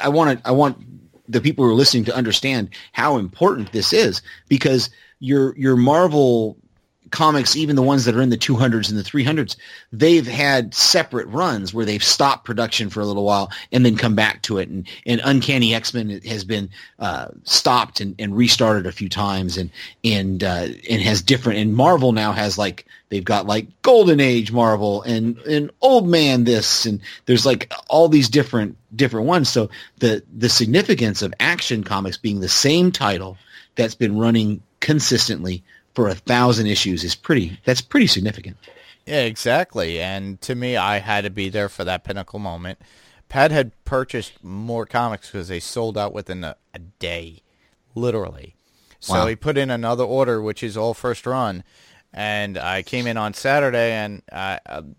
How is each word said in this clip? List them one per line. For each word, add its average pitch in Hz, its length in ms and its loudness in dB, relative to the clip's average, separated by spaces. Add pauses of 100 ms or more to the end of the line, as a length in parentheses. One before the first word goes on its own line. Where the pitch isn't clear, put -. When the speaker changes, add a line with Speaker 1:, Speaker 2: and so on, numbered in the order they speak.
Speaker 1:
I - 20 2
wanna, 147 360 2
I 123 80 -2
want 135 260 2 (520)
the 117 120 0
people 143 220 0
who 120 60 6
are 110 60 4
listening 127 300 4
to 117 100 -4
understand 120 540 -2 (220)
how 135 260 0
important 98 540 -2
this 107 220 -2
is, 170 300 2 (260)
because 131 400 2 (300)
your, 135 360 0
your 135 200 2
Marvel 135 800 4 (540)
comics, 151 440 4
even 151 200 0
the 131 80 4
ones 135 200 4
that 113 120 2
are 127 60 2
in 131 100 2
the 117 40 2
two 123 200 -2
hundreds 113 340 2
and 107 100 -2
the 98 40 -6
three 143 200 -2
hundreds, 147 320 -2 (380)
they've 151 340 4
had 127 460 0
separate - 540 0
runs 110 460 -4
where 113 120 -2
they've 104 180 -2
stopped 139 400 0
production 113 460 -4
for 107 100 -8
a 104 60 -2
little 101 180 -4
while 101 280 0 (200)
and 123 140 4
then 113 100 4
come 117 200 0
back 107 260 0
to 104 160 -4
it. 95 100 -4
And, 92 200 -10 (180)
and 120 180 -2
Uncanny 131 500 2
X-Men 110 520 -6
has 110 180 -8
been, 101 260 -6 (300)
uh, 73 300 -6 (140)
stopped - 580 0
and, 98 180 -8
and 101 160 -4
restarted 110 500 2
a 90 60 -4
few 98 160 -8
times, 95 500 -4
and, 87 120 -6 (340)
and, 98 400 0
uh, 87 240 -2 (220)
and 113 120 0
has 101 200 0
different. 123 380 2
And 107 160 0
Marvel 135 360 4
now 107 220 0
has, 104 240 -2
like, 98 280 -4 (240)
they've 98 140 -4
got, 101 220 0
like, 104 220 -2 (160)
Golden 190 360 8
Age 120 320 2
Marvel 107 520 2
and, 117 360 -2
and 147 320 -2 (100)
Old 240 280 6
Man 143 340 4
this, 117 420 0
and 104 140 -2 (280)
there's, 120 180 4
like, 123 260 0 (160)
all 165 220 6
these 147 180 6
different, 120 480 0 (180)
different 113 340 0
ones. 165 200 2
So 110 220 0 (300)
the, 110 240 2 (120)
the 113 140 0
significance 120 720 2
of 95 180 -6
Action 131 440 -2
Comics 98 340 -6
being 104 240 -4
the 90 80 -4
same 175 420 4
title 95 460 -4 (380)
that's 113 200 -2
been 107 220 0
running 110 460 2 (180)
consistently 104 800 0 (300)
for 110 160 0
a 90 60 -2
thousand 120 520 2
issues 92 380 -2
is 85 100 -4
pretty, 92 480 -2
that's 127 160 0
pretty 254 280 2
significant. 98 500 -4 (480)
Speaker 2:
Yeah, 147 160 -2
exactly. 110 800 -2
And 98 400 -8
to 131 120 -8
me, 123 220 -4
I 101 220 0
had 101 260 -2
to 104 60 -6
be 95 180 -6
there 101 220 -4
for - 160 -10
that 90 180 -6
pinnacle 98 340 -10
moment. 90 420 -10 (500)
Pat 143 220 4
had 135 200 0 (140)
purchased - 580 -6
more 110 420 -8
comics 117 460 -4
'cause 90 160 -10
they 90 140 -8
sold 113 360 -6
out 101 140 -4
within 92 320 -12
a, 80 140 -12 (160)
a - 60 -18
day, 85 640 -12 (520)
literally. 113 600 -6 (440)
So - 140 -8
Speaker 1:
Wow. 110 140 0
Speaker 2:
he 113 100 -4
put 147 200 -2
in 135 120 -2
another 120 340 -2
order, 120 380 0
which 107 220 -8
is 107 120 -8
all 110 180 -2
first - 320 -6
run. 120 380 -4 (500)
And 104 440 -6
I 92 260 -4
came 123 240 -6
in 117 80 -4
on 107 180 -4
Saturday, 127 600 0
and 104 280 -8 (120)
I, 95 320 -8
uh, 78 160 -14 (180)